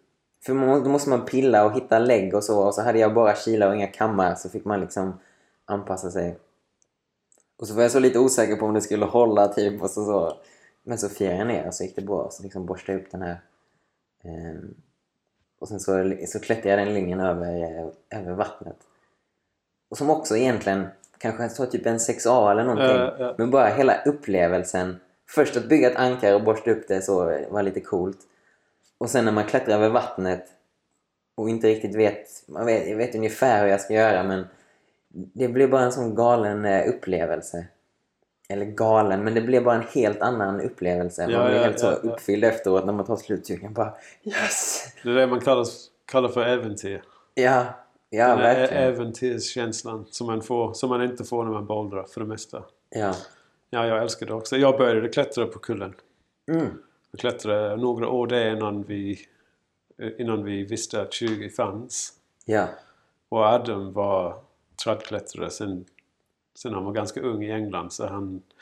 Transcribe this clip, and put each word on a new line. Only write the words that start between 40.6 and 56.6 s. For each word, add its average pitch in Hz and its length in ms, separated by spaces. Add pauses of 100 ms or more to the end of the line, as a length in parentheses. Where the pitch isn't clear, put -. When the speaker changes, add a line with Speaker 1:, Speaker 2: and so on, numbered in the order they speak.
Speaker 1:
upplevelse. 90 600
Man 110 100
Speaker 2:
Ja, 120 140
Speaker 1:
blir 127 100
Speaker 2:
ja, 120 60
Speaker 1:
helt 117 180
så 120 60
Speaker 2:
ja, - 160
ja. 113 80
Speaker 1:
uppfylld 104 340
efteråt 95 420
när 101 60
man 101 140
tar 113 100
slutsugen. 98 580
Bara, 110 200 (280)
yes! - 640 (180)
Speaker 2:
Det 120 80
är 123 40
det 131 120
man 123 140
kallar, 123 260 (380)
kallar 127 240
för 123 180
äventyr. 104 560 (320)
Speaker 1:
Ja, 127 300 (460)
ja, 117 180
Speaker 2:
Den 113 100
där 117 160
Speaker 1:
verkligen. 131 280
Speaker 2:
äventyrskänslan 117 1300
som - 160
man 113 160
får, 117 320
som 131 140
man 123 140
inte 123 220
får 117 200
när 110 80
man 104 140
bouldrar 101 380
för - 160
det 107 60
mesta. - 380 (260)
Speaker 1:
Ja. 101 240 (560)
Speaker 2:
Ja, 117 160
jag 113 160
älskar 113 240
det 110 80
också. 113 220
Jag 135 220
började 117 300
klättra 127 380
på - 120
kullen. 98 360 (560)
Speaker 1:
Mm. 160 160 (440)